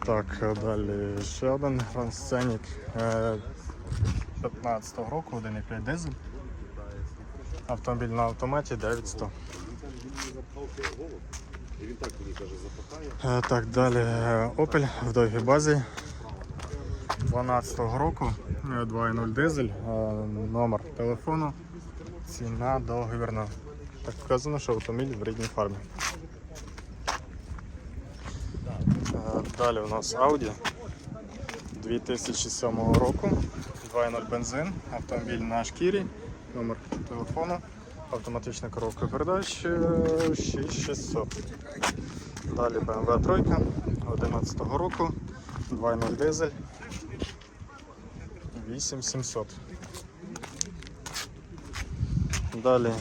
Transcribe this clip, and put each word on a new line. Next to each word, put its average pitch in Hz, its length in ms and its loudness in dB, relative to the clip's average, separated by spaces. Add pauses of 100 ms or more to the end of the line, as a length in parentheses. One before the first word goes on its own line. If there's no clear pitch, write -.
так, 107 200 2 (160)
е, 107 200 2
далі 101 640 0
ще - 260 0
один 135 320 2 (140)
Grand 120 160 -2
Scenic, 123 480 0 (420)
е, 113 360 2 (1040)
п'ятнадцятого 117 680 -2
року, 147 280 -4
один 110 200 -4
і 107 120 -4
п'ять 110 140 -4
дизель. 156 280 -2 (1600)
Автомобіль 120 400 0
на 117 160 2
автоматі, 127 520 0
дев'ять 110 320 -2
сто. 107 220 -4 (4000)
Е, 123 240 4
так, 120 160 4
далі, 123 320 6
е, 117 600 4
Opel 151 320 4 (140)
в 120 100 0
довгій 117 260 6
базі 147 420 8 (1400)
дванадцятого 120 760 4
року, 139 360 4 (480)
е, 117 40 2
два 113 240 2
і 113 40 4
нуль 113 140 2
дизель, 135 420 4
е, 104 220 -4 (600)
номер 113 300 4 (160)
телефону, 139 560 2 (760)
ціна 120 520 0
договірна. 117 680 0 (580)
Так 120 100 -6 (100)
вказано, 139 340 4
що 127 140 0
автомобіль 117 420 0
в 104 80 -4
рідній 113 220 0
фармі. 101 300 0 (3500)
Е, 110 280 0 (160)
далі 120 220 4
у 107 80 0
нас 107 280 0
Audi 131 360 6 (1200)
дві 113 280 -2
тисячі 120 500 0
сьомого 113 440 4
року, 131 440 6 (520)
два 120 180 4
і 117 40 0
нуль 113 180 -4
бензин, 120 440 -2 (200)
автомобіль 117 460 -2
на 113 240 0
шкірі, 185 420 2 (500)
номер 117 220 0 (320)
телефону, 160 500 -2 (520)
автоматична 120 580 -4
коробка 113 380 -2
передач, 160 580 0
е, 165 720 6
шість - 500 0
шістсот. - 580 -2 (1000)
Далі 120 360 2
Б 113 140 0
М 110 120 2
В 117 180 6
тройка - 380 6 (460)
одинадцятого 113 720 0
року, 170 360 2 (560)
два 117 240 2
і - 20 4
нуль 113 220 2
дизель, 151 320 4 (2250)
вісім 131 340 -4
сімсот. 120 520 -4 (3000)
Далі 123 380 8